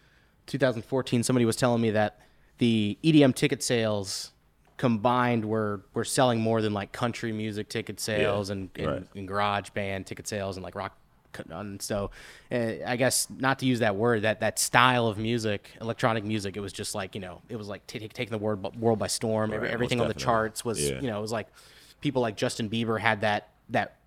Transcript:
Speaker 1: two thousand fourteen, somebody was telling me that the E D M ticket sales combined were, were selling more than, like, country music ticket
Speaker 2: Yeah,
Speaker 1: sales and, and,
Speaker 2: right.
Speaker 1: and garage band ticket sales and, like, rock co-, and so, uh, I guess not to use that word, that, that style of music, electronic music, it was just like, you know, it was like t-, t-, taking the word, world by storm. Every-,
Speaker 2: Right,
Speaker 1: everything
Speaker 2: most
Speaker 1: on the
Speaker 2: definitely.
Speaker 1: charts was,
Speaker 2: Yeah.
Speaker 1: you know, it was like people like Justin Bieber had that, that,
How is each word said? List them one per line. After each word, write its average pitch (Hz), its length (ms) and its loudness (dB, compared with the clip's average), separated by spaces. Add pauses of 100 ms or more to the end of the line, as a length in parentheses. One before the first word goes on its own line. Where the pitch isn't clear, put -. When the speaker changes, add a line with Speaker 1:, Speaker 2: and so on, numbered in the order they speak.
(480)
Speaker 1:
two 139 100 -6
thousand 123 260 0
fourteen, 127 400 0
somebody 123 220 4
was 113 120 2
telling 120 240 2
me 113 100 2
that 104 280 0 (400)
the 110 420 4
E 160 100 6
D 151 120 10
M 127 100 6
ticket 139 300 0
sales 107 680 -2 (460)
combined 120 680 2
were, 107 360 -2 (120)
were 117 120 -2
selling 120 340 4
more 113 220 2
than, 107 120 0
like, 101 180 -4
country 117 420 -4
music 107 360 -6
ticket 107 300 -6
Speaker 2:
Yeah, - 40 -6 (140)
Speaker 1:
sales 104 320 0
and, 95 260 -6
and, 80 120 -4
Speaker 2:
right. 69 160 -4 (120)
Speaker 1:
and 98 120 -10
garage 101 440 -2
band 98 360 -6
ticket - 200 -12
sales 98 300 -6
and, 92 60 -10
like, 90 120 -12
rock 98 220 -8 (360)
co-, - 100 -14 (160)
and 101 220 -10
so, 101 280 -2 (420)
uh, 117 200 -2 (140)
I 120 100 -2
guess 123 340 2
not 131 300 -2
to 131 60 -4
use 127 140 2
that 110 160 2
word, 113 280 2
that, 107 160 0
that 107 180 -2
style 123 500 6
of 101 100 0
music, 110 520 -2 (120)
electronic 113 420 0
music, 101 340 -2
it 104 40 -6
was 95 120 -8
just - 220 -8
like, 98 200 -6
you 107 60 -8
know, 87 280 -12
it 120 80 -10
was 104 100 -10
like 98 180 -12
t-, - 140 -12
t-, 107 80 -12
taking 110 240 -8
the 110 60 -4
word, 104 400 -4
world 113 220 4
by 98 80 -2
storm. 107 460 0
Every-, 110 140 -4
Speaker 2:
Right, 120 60 -2
Speaker 1:
everything 120 260 0
Speaker 2:
most 117 60 4
Speaker 1:
on - 20 0
the 110 80 -2
Speaker 2:
definitely. 131 180 -8
Speaker 1:
charts 110 320 0
was, 107 240 -2
Speaker 2:
Yeah. - 100 -4
Speaker 1:
you 135 80 -4
know, 107 120 -4
it - 20 -4
was 107 100 -6
like 110 160 -4 (540)
people 131 200 0
like 113 140 0
Justin 117 340 -2
Bieber 113 300 -2
had 110 220 2
that, 104 280 0 (200)
that, 113 380 -2